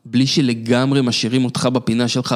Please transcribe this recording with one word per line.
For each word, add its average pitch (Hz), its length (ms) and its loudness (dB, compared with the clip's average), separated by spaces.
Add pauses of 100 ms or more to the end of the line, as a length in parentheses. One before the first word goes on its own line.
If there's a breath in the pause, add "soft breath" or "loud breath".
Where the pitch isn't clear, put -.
בלי 123 220 2
שלגמרי 127 760 0
משאירים 120 420 0
אותך 123 280 -2
בפינה 120 360 0
שלך, 127 280 -2